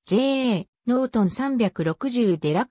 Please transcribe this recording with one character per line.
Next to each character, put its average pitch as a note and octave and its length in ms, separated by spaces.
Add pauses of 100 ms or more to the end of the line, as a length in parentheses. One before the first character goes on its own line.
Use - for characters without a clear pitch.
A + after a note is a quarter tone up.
ジ F#3+ 120
ェ - 20
ー - 20 (360)
エ - 20
ー、 - 60 (220)
ノ B3+ 180
ー - 20
ト A3 160
ン F3+ 60
三 C4+ 280
百 F#3+ 260
六 E3 260
十 A3+ 280
デ D3+ 160
ラ G#3 120
ッ - 60